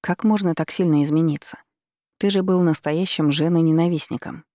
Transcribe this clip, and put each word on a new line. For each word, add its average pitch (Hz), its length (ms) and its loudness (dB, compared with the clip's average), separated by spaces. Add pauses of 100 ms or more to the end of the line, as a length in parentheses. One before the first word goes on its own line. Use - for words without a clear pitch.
Как - 220 -4
можно 202 300 2
так - 160 -4
сильно 156 340 2
измениться? 151 540 -2 (640)
Ты 202 100 0
же 196 140 0
был 185 180 2
настоящим 156 680 0
женоненавистником. 165 1120 0 (120)